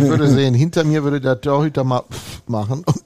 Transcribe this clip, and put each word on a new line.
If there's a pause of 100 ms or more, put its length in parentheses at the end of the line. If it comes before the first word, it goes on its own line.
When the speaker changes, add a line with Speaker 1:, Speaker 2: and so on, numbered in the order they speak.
Speaker 1:
würde
Speaker 2:
<laughs>
Speaker 1:
sehen,
hinter
mir
würde
der
Torhüter
mal
pff
machen
und